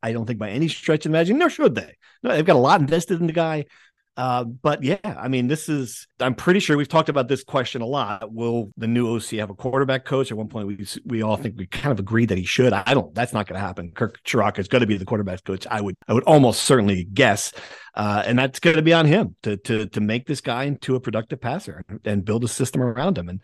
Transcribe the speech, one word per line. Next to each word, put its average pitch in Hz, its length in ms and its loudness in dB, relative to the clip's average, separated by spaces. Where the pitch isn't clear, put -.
I 113 100 -4
don't 113 140 -4
think, 117 120 -6
by 107 120 -6
any 147 180 0
stretch 156 360 -2
of 156 80 -2
the 160 60 2
imagination, 185 200 2
nor 339 120 2
should 208 240 2
they. 101 220 -8
No, 233 80 -2
they've 156 140 2
got 170 120 6
a 123 40 6
lot 160 200 6
invested 165 400 0
in 175 60 2
the 160 60 -2
guy. 160 320 -2
Uh, 127 260 -2
but 131 380 -2
yeah, 143 220 0
I - 240 -8
mean, 127 180 0
this 151 220 -4
is, 139 380 -6
I'm 131 140 0
pretty 185 240 2
sure 151 200 2
we've 143 100 -2
talked 160 220 2
about 135 180 0
this 131 160 -2
question 127 380 -4
a 113 40 -4
lot. 110 460 -4
Will 117 460 -4
the 113 80 -6
new 117 240 0
O 117 80 -2
C 110 180 -8
have 104 140 -4
a 98 40 -14
quarterback 131 520 -2
coach? 135 240 -2
At 110 80 -6
one 107 100 -8
point, 107 180 -8
we, 101 200 -8
we 113 160 -4
all 107 160 0
think 110 220 -8
we 95 80 -8
kind - 260 -4
of 104 60 0
agreed 110 320 2
that 92 80 2
he 90 80 -4
should. 123 260 4
I 101 220 0
don't, 117 200 0
that's 120 200 -2
not 104 120 -2
gonna 90 140 -10
happen. 87 300 -8
Kirk - 340 -4
Ciarrocca 104 340 2
is 95 100 -4
gonna 123 180 4
be 104 100 2
the 92 80 -8
quarterback 95 400 -4
coach, 95 260 -6
I 110 120 -4
would, 98 140 -6
I 107 60 2
would 120 100 2
almost 139 380 6
certainly 101 420 4
guess. 101 480 2
Uh, 104 300 -2
and 120 140 2
that's 131 200 0
gonna 160 220 4
be 160 140 6
on 165 100 6
him 156 380 4
to, 104 160 -2
to, 107 300 -2
to - 120 -6
make 110 260 -2
this 147 140 -4
guy 127 240 -4
into 139 300 -2
a 123 60 0
productive 113 420 -6
passer 117 440 -8
and, - 200 -14
and 101 180 0
build 107 180 -2
a 120 60 -2
system 127 320 -4
around 127 380 -2
him. 175 100 -8
And 95 160 -10